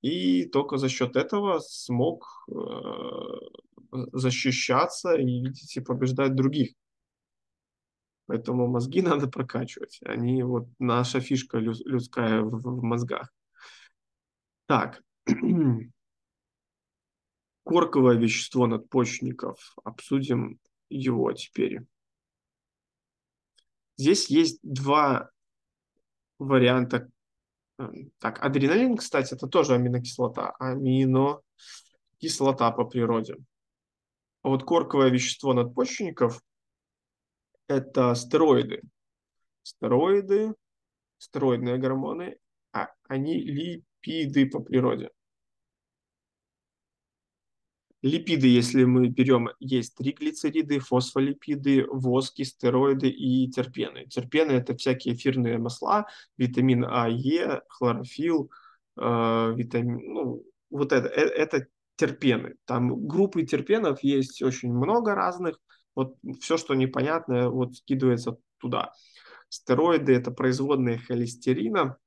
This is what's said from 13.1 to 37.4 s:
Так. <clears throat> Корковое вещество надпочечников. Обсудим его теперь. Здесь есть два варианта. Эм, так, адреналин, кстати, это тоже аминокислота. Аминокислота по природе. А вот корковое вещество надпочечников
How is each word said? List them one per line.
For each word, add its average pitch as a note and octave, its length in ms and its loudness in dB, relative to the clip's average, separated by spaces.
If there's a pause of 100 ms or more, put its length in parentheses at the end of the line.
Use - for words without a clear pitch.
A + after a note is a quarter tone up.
Так. A#2+ 340 0 (240)
<clears throat> C#3+ 680 0 (1700)
Корковое D#3+ 500 6
вещество A#2 520 2
надпочечников. - 1120 -4
Обсудим B2 800 -4 (280)
его C3 440 -2
теперь. - 480 -6 (2250)
Здесь D#3+ 300 2
есть D#3 340 2
два C#3 680 0 (1080)
варианта. B2 680 2 (720)
Эм, - 320 -14 (100)
так, - 240 -6
адреналин, D#3 520 2
кстати, - 380 -4
это C3+ 140 -10
тоже D3 260 4
аминокислота. B2 880 -2
Аминокислота C3 800 2 (1300)
по A#2+ 120 -2
природе. A#2 520 -2 (1080)
А - 60 -2
вот C3+ 160 0
корковое E3 460 4
вещество B2+ 440 0
надпочечников E3 840 -2 (1300)